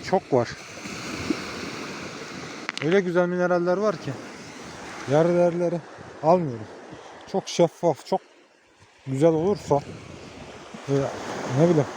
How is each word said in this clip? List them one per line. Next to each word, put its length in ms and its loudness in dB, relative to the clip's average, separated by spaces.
Çok 300 0
var. 160 4
Öyle 160 4
güzel 260 2
mineraller 500 2
var 200 0
ki 140 -8
yarı 180 6
değerleri 520 2
almıyorum. 440 4
Çok 160 -2
şeffaf, 580 2
çok 160 0
güzel 220 6
olursa, 500 2
e, 40 4
ne 100 8
bileyim 280 6